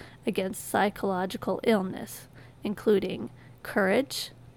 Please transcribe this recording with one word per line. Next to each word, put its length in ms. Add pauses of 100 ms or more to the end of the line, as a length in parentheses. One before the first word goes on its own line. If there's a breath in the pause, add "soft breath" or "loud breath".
(260 loud breath)
against 420
psychological 960
illness, 640 (340 loud breath)
including 680 (320 loud breath)
courage, 720 (240)